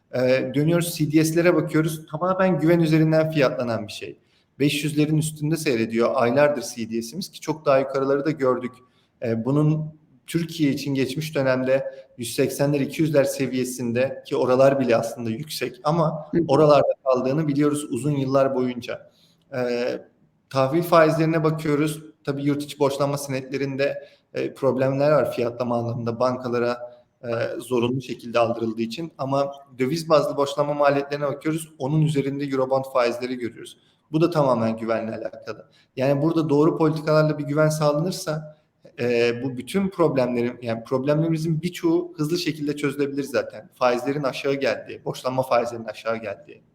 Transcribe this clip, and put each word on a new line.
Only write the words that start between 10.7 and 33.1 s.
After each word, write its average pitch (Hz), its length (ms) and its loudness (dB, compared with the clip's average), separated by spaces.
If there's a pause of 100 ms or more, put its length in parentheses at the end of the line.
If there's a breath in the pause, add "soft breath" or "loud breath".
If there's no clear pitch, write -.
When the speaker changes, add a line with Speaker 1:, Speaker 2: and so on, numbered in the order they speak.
Speaker 1:
için 139 240 -4
geçmiş 135 400 -4
dönemde 131 600 0 (240 loud breath)
yüz 117 160 -8
seksenler, 143 460 0
iki - 220 -2
yüzler 139 220 4
seviyesinde 127 1040 -2
ki 143 100 -4
oralar 135 440 4
bile 117 160 4
aslında 113 340 -4
yüksek 131 540 -8
ama 156 460 0
Speaker 2:
Hı 175 80 0
hı. 165 100 2
Speaker 1:
oralarda 143 440 6 (120)
kaldığını 131 440 0
biliyoruz 147 420 0
uzun 135 220 -2
yıllar 135 420 2
boyunca. 123 560 -6 (460 soft breath)
Ee, 123 440 -2 (500)
tahvil 135 320 2
faizlerine 160 640 4
bakıyoruz. 156 580 0 (220)
Tabii 139 180 -4
yurt 143 200 0
içi - 160 -10
borçlanma 139 400 0
senetlerinde, 135 920 -4 (260 loud breath)
e, 131 200 -4
problemler 135 560 2
var 139 220 2
fiyatlama 120 460 -2
anlamında 117 420 -4
bankalara, 120 580 0 (460 loud breath)
e, 123 40 -10 (300)
zorunlu 127 440 0
şekilde 117 360 -6
aldırıldığı 113 440 0
için 160 360 -8
ama 139 340 -2 (260)
döviz 156 300 -2
bazlı 143 280 4
borçlanma 143 380 0
maliyetlerine 147 520 0
bakıyoruz. 156 520 -4
Onun 151 240 2
üzerinde 139 420 0
Eurobond 131 480 0
faizleri 123 440 0